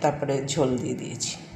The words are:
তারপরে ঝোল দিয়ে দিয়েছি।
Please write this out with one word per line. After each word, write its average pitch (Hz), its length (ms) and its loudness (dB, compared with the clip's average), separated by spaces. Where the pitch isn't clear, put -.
তারপরে 143 320 2
ঝোল 139 180 4
দিয়ে 127 180 -2
দিয়েছি। - 340 -6